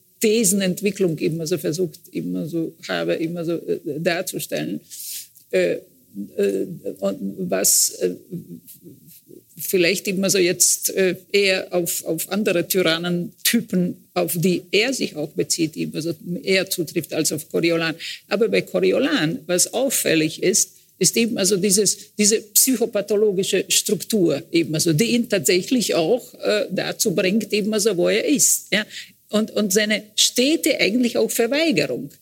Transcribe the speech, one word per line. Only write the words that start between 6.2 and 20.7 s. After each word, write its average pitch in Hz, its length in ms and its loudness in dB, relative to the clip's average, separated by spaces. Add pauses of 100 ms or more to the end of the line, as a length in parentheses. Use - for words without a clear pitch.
äh, 98 280 0 (340)
und 98 180 -2 (320)
was, - 400 2 (100)
äh, - 120 0 (1500)
vielleicht 180 500 0
immer 190 220 0
so 202 80 2
jetzt, 180 560 2
äh, 185 220 2 (160)
eher 190 400 2
auf, 175 320 -2
auf - 260 -6
andere 185 380 0
Tyrannentypen, 175 1300 0 (180)
auf 175 220 0
die 175 260 2 (100)
er 226 200 4
sich - 240 -6
auch 151 140 -4
bezieht, 160 460 -2
immer 165 260 -4
so 165 120 -4 (280)
eher 190 280 0
zutrifft 165 420 -4
als 156 200 0
auf 151 180 -6
Coriolan. 165 440 0 (340)
Aber 208 200 2
bei 190 140 2
Coriolan, 185 840 0
was 175 260 0
auffällig 160 720 0
ist, 202 280 2 (280)